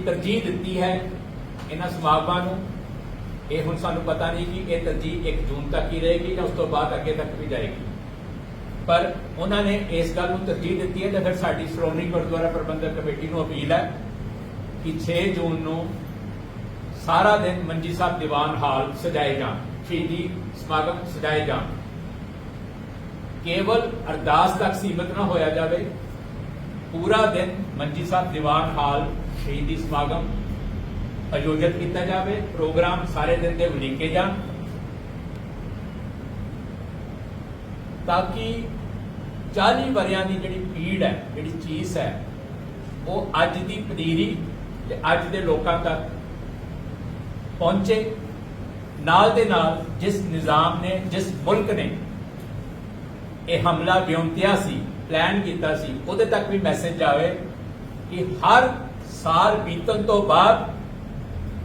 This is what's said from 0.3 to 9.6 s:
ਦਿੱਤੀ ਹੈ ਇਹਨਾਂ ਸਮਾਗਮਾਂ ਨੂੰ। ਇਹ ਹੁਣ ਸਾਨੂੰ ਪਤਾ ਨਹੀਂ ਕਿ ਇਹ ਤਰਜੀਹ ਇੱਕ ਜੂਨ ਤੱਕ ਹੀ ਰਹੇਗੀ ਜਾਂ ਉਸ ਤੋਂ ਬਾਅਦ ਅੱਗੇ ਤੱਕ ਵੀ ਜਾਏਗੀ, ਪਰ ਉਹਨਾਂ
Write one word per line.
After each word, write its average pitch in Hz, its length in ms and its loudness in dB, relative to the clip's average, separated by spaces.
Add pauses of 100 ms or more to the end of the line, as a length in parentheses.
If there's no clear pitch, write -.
ਦਿੱਤੀ 185 360 -2
ਹੈ 180 120 2 (760)
ਇਹਨਾਂ 165 200 -4
ਸਮਾਗਮਾਂ 160 540 2
ਨੂੰ। 185 140 -2 (920)
ਇਹ 151 120 0
ਹੁਣ 160 140 0
ਸਾਨੂੰ 170 260 -2
ਪਤਾ - 300 0
ਨਹੀਂ 175 140 -2
ਕਿ - 260 -2
ਇਹ 165 120 0
ਤਰਜੀਹ 160 440 -2
ਇੱਕ - 200 2
ਜੂਨ 143 220 -2
ਤੱਕ 160 220 0
ਹੀ 160 80 -2
ਰਹੇਗੀ 170 360 2
ਜਾਂ 185 80 0
ਉਸ 151 120 0
ਤੋਂ 160 100 2
ਬਾਅਦ 147 280 2
ਅੱਗੇ 156 180 -2
ਤੱਕ - 280 -2
ਵੀ 151 60 -6
ਜਾਏਗੀ, 110 360 -4 (1040)
ਪਰ 175 260 4 (260)
ਉਹਨਾਂ 202 260 2